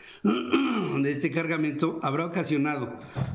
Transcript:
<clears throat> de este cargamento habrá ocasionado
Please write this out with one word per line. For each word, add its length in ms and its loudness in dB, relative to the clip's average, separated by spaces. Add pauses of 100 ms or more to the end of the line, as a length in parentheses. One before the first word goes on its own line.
<clears throat> 180 -20
de 880 2
este 200 0
cargamento 680 0
habrá 240 0
ocasionado 720 0 (380)